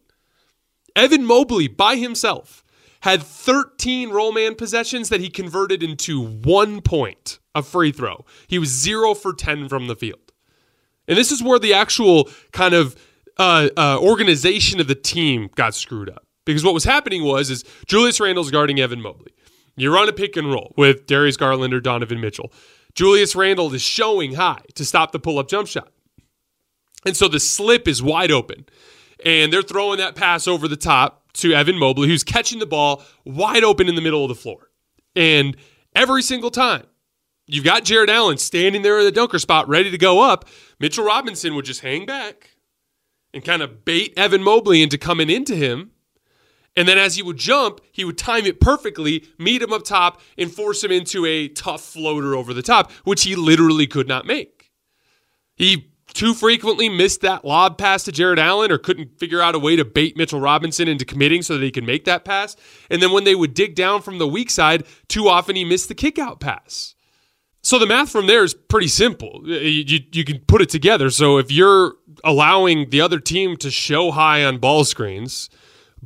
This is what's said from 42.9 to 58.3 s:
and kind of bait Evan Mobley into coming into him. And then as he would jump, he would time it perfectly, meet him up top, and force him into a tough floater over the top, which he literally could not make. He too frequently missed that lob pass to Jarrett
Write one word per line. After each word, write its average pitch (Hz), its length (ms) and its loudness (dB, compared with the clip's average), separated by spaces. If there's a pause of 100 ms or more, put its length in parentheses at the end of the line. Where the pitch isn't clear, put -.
and 131 140 -16
kind 170 160 -2
of 117 240 -12
bait 170 320 -4
Evan 190 240 2
Mobley 202 400 4
into 143 160 0
coming 160 320 -2
into 254 260 -2
him. 143 360 -4 (840)
And 180 100 2
then 190 100 4
as 190 200 0
he 202 40 -8
would 175 140 -10
jump, 214 460 -2 (100)
he 190 140 -8
would 170 120 -8
time 226 280 -2
it - 160 -4
perfectly, 160 640 0 (120)
meet 226 240 -2
him 220 120 -4
up 214 100 -4
top, 180 380 -2 (160)
and 175 120 -6
force 208 320 -6
him 208 80 -4
into 180 360 -2
a 156 240 -2
tough 147 340 -10
floater 151 500 -6
over 123 200 -6
the 123 80 -6
top, 226 280 2 (140)
which 202 200 0
he 190 120 -2
literally 160 500 4
could 131 220 -4
not 131 180 -6
make. - 460 -8 (840)
He 185 340 0 (220)
too 226 200 0
frequently 226 540 0
missed 190 340 0
that 190 220 -2
lob 160 340 2
pass 190 260 0
to 185 100 -10
Jarrett 170 260 2